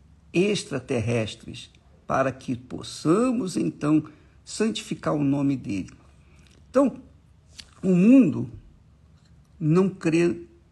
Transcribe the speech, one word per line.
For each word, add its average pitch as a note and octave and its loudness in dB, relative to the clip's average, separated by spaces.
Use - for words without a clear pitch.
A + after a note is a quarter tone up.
extraterrestres, B2 -4
para C3+ 0
que B2+ -8
possamos, F#3 -2
então, D#3 0
santificar G#3 -4
o D3 -2
nome C#3 0
dele. - -8
Então, C4 2
o F#3 2
mundo F3+ 6
não F3 2
crê E3+ 0